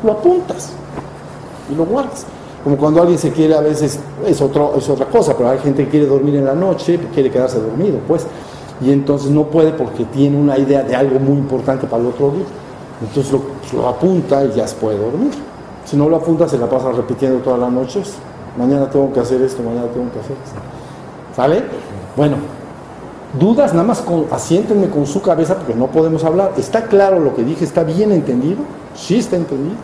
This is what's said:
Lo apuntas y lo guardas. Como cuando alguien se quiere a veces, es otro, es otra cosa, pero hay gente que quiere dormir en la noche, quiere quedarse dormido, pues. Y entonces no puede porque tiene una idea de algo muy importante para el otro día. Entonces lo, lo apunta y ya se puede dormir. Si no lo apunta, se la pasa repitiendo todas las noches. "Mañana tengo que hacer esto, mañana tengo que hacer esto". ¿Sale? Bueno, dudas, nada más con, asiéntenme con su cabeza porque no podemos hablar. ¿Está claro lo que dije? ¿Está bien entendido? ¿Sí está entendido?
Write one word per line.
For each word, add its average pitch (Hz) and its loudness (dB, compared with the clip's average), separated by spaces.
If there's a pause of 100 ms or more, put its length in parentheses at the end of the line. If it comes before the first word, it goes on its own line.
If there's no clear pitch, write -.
Lo 220 4
apuntas - 0 (1000)
y 139 -4
lo 160 2
guardas. 240 -4 (380)
Como 139 2
cuando 151 4
alguien 175 4
se 147 0
quiere 156 4
a 151 4
veces, 151 0 (260)
es 156 2
otro, 143 2
es 131 -2
otra 135 2
cosa, 156 4
pero 120 2
hay 135 2
gente 139 2
que - -4
quiere 151 6
dormir 139 4
en 139 2
la 135 2
noche, 170 0 (140)
quiere 135 2
quedarse 127 2
dormido, 120 0
pues. 156 0 (560)
Y 131 4
entonces 139 2
no 151 4
puede 156 4
porque 123 -4
tiene 139 2
una 143 4
idea 139 4
de 123 -2
algo 131 2
muy 135 2
importante 135 -2
para 117 0
el 120 0
otro 143 0
día. 180 -4 (560)
Entonces 131 -2
lo, 135 -2 (360)
lo 117 0
apunta 147 2
y 123 0
ya 107 0
se - -10
puede 107 -2
dormir. 139 -2 (540)
Si 143 -2
no 147 4
lo 165 4
apunta, 165 2
se 139 0
la 117 0
pasa 131 0
repitiendo 123 0
todas 123 0
las 123 0
noches. 131 -4 (440)
"Mañana 135 2
tengo 139 2
que 123 0
hacer 123 0
esto, 127 -2
mañana 120 -4
tengo 120 -6
que - -10
hacer 131 -10
esto". - -14 (760)
¿Sale? 156 2 (520)
Bueno, 143 2 (1000)
dudas, 220 4
nada 170 4
más 233 0
con, 165 0
asiéntenme 196 2
con 143 0
su - -2
cabeza 165 2
porque 123 -4
no 123 0
podemos 160 2
hablar. 185 2
¿Está - -2
claro 196 4
lo 143 2
que 120 0
dije? 160 -2
¿Está 165 0
bien 190 2
entendido? 151 0 (360)
¿Sí - 0
está - -2
entendido? 160 -2